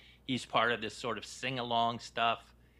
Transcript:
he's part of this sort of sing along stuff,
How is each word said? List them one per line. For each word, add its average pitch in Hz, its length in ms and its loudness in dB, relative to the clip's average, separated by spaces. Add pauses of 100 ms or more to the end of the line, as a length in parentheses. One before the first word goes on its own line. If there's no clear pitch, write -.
(260)
he's 123 200 -2
part 117 260 4
of 113 80 0
this 107 160 -6
sort 113 220 -4
of 98 80 -10
sing 131 340 -6
along 117 400 2
stuff, 117 400 0 (400)